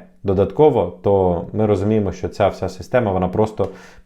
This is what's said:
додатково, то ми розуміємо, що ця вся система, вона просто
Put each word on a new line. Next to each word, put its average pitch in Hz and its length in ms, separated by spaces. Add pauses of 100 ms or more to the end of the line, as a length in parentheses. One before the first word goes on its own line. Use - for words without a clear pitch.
(220)
додатково, 98 800
то 92 500
ми 107 140
розуміємо, 104 460
що - 160
ця 98 200
вся 92 200
система, 104 440
вона 92 160
просто 98 400 (380)